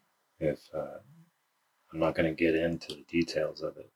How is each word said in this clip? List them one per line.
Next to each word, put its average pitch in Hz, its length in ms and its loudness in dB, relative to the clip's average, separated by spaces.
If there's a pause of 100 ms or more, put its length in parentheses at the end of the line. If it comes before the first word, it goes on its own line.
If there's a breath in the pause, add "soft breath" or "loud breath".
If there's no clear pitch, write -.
(400)
If, 76 340 -2
uh, 73 260 -8 (920)
I'm 80 80 -8
not 80 160 2
gonna 82 180 2
get 80 220 4
into 82 340 0
the - 180 -14
details 78 540 0
of 76 160 -6
it - 180 -18